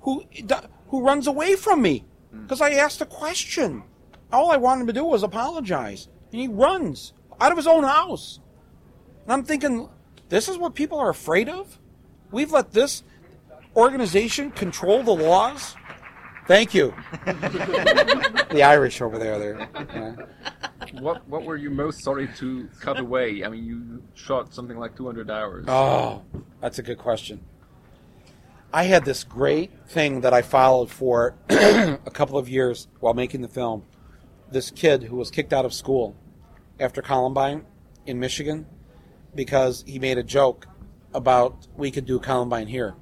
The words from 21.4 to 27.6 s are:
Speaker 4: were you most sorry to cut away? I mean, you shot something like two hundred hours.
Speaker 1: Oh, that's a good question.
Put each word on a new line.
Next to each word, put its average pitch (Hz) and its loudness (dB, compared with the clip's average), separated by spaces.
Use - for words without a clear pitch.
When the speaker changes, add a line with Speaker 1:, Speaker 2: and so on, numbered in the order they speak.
Speaker 4:
were 160 -8
you 143 -8
most 143 -6
sorry 135 -4
to 127 -8
cut 139 -6
away? 120 -2
I 104 -8
mean, 113 -12
you 117 -14
shot - -6
something 120 -14
like 117 -12
two 127 -12
hundred 113 -10
hours. 101 -8
Speaker 1:
Oh, 131 0
that's 123 -8
a 120 -10
good 120 -10
question. 107 -4